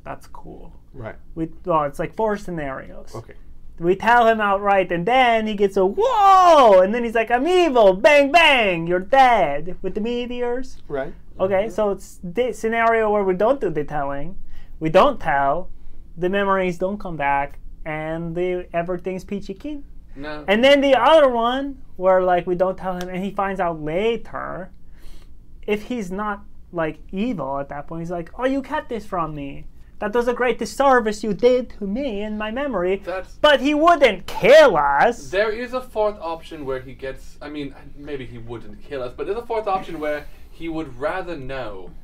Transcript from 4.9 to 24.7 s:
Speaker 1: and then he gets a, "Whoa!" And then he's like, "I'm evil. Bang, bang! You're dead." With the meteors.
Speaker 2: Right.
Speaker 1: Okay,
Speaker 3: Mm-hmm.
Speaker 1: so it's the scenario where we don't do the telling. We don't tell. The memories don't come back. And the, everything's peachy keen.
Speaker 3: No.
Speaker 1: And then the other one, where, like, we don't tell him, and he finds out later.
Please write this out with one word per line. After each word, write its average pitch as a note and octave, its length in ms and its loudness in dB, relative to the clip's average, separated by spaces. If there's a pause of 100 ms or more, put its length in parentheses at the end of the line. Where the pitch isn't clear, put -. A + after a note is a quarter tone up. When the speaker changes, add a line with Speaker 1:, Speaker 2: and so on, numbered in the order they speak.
Speaker 1:
and E3+ 140 -2
then A#3 400 4
he G#3+ 80 -4
gets G3 240 0
a, F#3 80 4
"Whoa!" F4+ 960 6
And G3+ 120 2
then A#3+ 100 -2
he's A3+ 100 -4
like, A3+ 160 0
"I'm B3 180 2
evil. C4 460 6
Bang, C#4+ 380 6
bang! A#3+ 540 4
You're F3+ 140 0
dead." F#3 840 2
With F#3 120 -4
the G#3+ 80 -2
meteors. A#3+ 880 -4
Speaker 2:
Right. C#3 260 -6 (240)
Speaker 1:
Okay, F#3+ 260 2
Speaker 3:
Mm-hmm. A3+ 60 -4
Speaker 1:
so G#3+ 200 0
it's - 340 -8
the G#3+ 280 -2
scenario A3+ 580 2
where G#3 140 2
we F#3+ 100 2
don't A3 260 2
do G3+ 100 -2
the D3+ 140 -4
telling. C#3+ 520 -4 (440)
We D#3+ 80 -2
don't G#3+ 320 4
tell. C#3+ 500 0 (460)
The E3+ 140 -2
memories F#3+ 480 0
don't F#3+ 200 -4
come F3+ 180 -8
back. C#3+ 420 -2 (260)
And D#3+ 500 -6
the, F3+ 380 -4
everything's F3+ 500 -6
peachy G3 320 -8
keen. D4 300 -12 (320)
Speaker 3:
No. D3 320 -10
Speaker 1:
And G#3+ 160 4
then C#4 160 6
the C4+ 160 4
other C#4+ 320 6
one, B3+ 540 -2 (140)
where, F#3 260 4
like, F3+ 240 2
we F3+ 100 -2
don't F#3 220 0
tell F#3 200 -6
him, F3+ 100 -10
and F#3 140 -8
he G3 80 -6
finds G3 300 -4
out E3+ 200 -2
later. D#3 880 -6 (960)